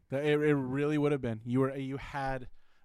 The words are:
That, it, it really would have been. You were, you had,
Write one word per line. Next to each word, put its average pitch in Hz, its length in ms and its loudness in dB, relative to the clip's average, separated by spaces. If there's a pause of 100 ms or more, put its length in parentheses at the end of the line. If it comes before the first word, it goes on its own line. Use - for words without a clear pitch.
That, 139 160 -2
it, 147 140 4
it 151 160 4
really 139 420 0
would 147 140 4
have 143 100 0
been. 113 240 -4
You 123 160 2
were, 135 140 2
you 135 220 -6
had, 135 520 -6 (360)